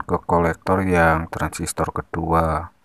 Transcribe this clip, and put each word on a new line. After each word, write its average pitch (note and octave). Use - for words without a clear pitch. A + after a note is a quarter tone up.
ke -
kolektor F#3+
yang D#3+
transistor -
kedua, E2